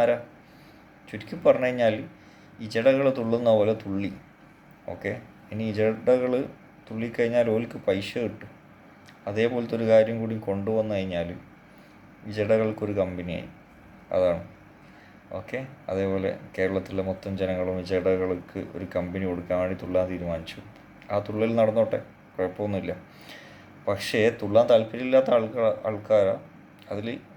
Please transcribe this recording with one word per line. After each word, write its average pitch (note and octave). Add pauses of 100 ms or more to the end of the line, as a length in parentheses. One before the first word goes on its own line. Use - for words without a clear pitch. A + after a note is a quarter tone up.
ആരാ? A#2+ (920)
ചുരുക്കി A2
പറഞ്ഞു B2+
കഴിഞ്ഞാൽ B2 (640)
ഈ A2+
ജടകൾ C3+ (120)
തുള്ളുന്ന A#2
പോലെ G#2+
തുള്ളി. G2 (800)
ഓക്കെ, G2 (380)
ഇനി G#2+
ഈ G#2+
ജടകൾ B2 (560)
തുള്ളിക്കഴിഞ്ഞാൽ A#2
ഓൽക്ക് A2+
പൈസ G2 (140)
കിട്ടും. - (760)
അതേപോലത്തെ A2+
ഒരു A2+
കാര്യം A2+
കൂടി A2+ (140)
കൊണ്ടുവന്നു G#2+
കഴിഞ്ഞാൽ F2+ (1000)
ഈ G#2+
ജടകൾക്കൊരു G#2+
കമ്പനിയായി. F2 (680)
അതാണ്. F2+ (960)
ഓക്കെ, A2 (300)
അതേപോലെ F#2+ (260)
കേരളത്തിലെ F#2+
മൊത്തം F#2+
ജനങ്ങളും F#2
ഈ F2+
ജടകൾക്ക് F#2 (140)
ഒരു F#2+ (100)
കമ്പനി F2+
കൊടുക്കാൻ F2+
വേണ്ടി F#2
തുള്ളാൻ F2+
തീരുമാനിച്ചു. F2 (520)
ആ G2+ (100)
തുള്ളൽ G#2+
നടന്നോട്ടെ, A2 (340)
കുഴപ്പമൊന്നുമില്ല. F#2 (960)
പക്ഷേ G2+ (220)
തുള്ളാൻ G#2+
താല്പര്യമില്ലാത്ത B2+
ആൾക്കാ-, A2+
ആൾക്കാരാ G#2 (540)
അതിൽ G#2 (280)